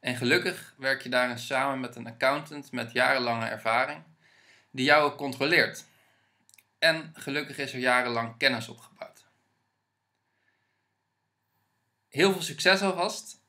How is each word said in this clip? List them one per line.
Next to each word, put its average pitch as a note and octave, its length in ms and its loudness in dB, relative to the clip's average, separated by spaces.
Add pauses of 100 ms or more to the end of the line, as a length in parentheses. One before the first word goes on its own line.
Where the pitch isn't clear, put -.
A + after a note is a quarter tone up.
En B2 160 -4
gelukkig F3 600 -2
werk C3+ 260 -2
je - 60 -10
daarin B2 300 0
samen C3+ 420 -2
met B2 160 -10
een A#2+ 100 -12
accountant D3 680 -4
met A#2 200 -8
jarenlange B2 540 0
ervaring, A#2 560 -2 (680)
die C3 140 -4
jou D3 200 6
ook C#3+ 120 0
controleert. C#3 680 0 (960)
En D#3+ 360 0
gelukkig C#3+ 440 -6
is C#3 140 -6
er C3 60 -8
jarenlang B2 580 2
kennis B2+ 320 2
opgebouwd. - 560 -18 (2750)
Heel F#3 240 4
veel F3 100 -2
succes F#3 400 2
alvast. F#3+ 680 -4